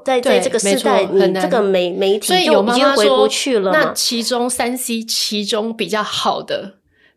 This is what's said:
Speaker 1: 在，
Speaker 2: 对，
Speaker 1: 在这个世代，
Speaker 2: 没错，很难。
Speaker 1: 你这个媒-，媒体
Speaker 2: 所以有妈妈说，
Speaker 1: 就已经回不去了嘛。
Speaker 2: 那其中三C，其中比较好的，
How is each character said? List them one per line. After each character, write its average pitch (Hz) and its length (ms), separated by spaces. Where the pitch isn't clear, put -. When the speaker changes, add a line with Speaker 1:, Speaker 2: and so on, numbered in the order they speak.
Speaker 1:
在， 262 160
Speaker 2:
对， 240 180
Speaker 1:
在 - 20
这 254 100
个 233 80
世 285 220
代， 226 220
Speaker 2:
没 185 40
错， 190 140
很 185 120
难。 185 120
Speaker 1:
你 - 60
这 262 60
个 220 60
媒-， 185 320
媒 196 240
体 - 80
Speaker 2:
所 359 100
以 359 80
有 196 180
妈 240 140
妈 269 180
说， - 0
Speaker 1:
就 214 80
已 208 40
经 185 40
回 233 120
不 214 60
去 240 300
了 190 140
嘛。 208 60
Speaker 2:
那 185 140
其 - 300
中 240 280
三 247 260
C， 226 260
其 214 420
中 220 320
比 190 120
较 214 140
好 - 400
的， 196 320